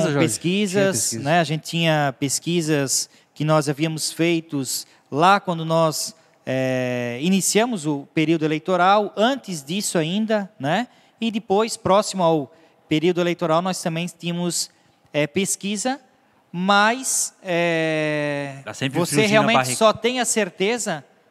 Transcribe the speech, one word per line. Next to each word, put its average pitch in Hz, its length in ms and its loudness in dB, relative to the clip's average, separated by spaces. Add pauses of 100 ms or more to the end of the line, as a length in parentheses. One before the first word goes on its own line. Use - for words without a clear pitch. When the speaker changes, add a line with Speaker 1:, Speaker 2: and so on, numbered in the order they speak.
Speaker 1:
com 156 60 0
Speaker 2:
Jorge? 143 60 0
Speaker 1:
pesquisas, 175 540 0
Speaker 2:
Tinha 196 200 2
pesquisa. - 320 -4
Speaker 1:
né, 165 160 2
a 160 40 0
gente 147 180 -4
tinha 156 580 0
pesquisas 151 920 -2 (240)
que 147 100 -4
nós 156 240 2
havíamos 151 440 -4
feitos 160 720 -2 (240)
lá 180 300 4
quando 165 240 -4
nós, 160 500 0 (300)
eh, 127 760 -2
iniciamos 190 640 0
o 143 280 -4
período 156 300 2
eleitoral, 180 720 2
antes 208 480 -2
disso 185 340 -4
ainda, 202 520 -2 (100)
né, 175 280 -2 (320)
e 226 100 -2
depois, 208 460 0
próximo 190 460 0
ao 160 300 2 (360)
período 165 320 2
eleitoral, 170 420 0
nós 185 200 -4
também 170 240 -4
tínhamos, 170 640 -4 (420)
eh, 147 140 2
pesquisa, 196 760 -4 (520)
mas, 202 880 2
eh, 151 1200 -2
Speaker 3:
Dá 107 100 -12
sempre 135 240 -2
um 175 60 2
Speaker 1:
você - 120 -2
Speaker 3:
friozinho 214 120 4
na 214 120 4
Speaker 1:
realmente 220 160 4
Speaker 3:
barriga. 127 200 2
Speaker 1:
só 220 160 4
tem 247 280 -2
a 233 40 0
certeza 202 800 -2 (260)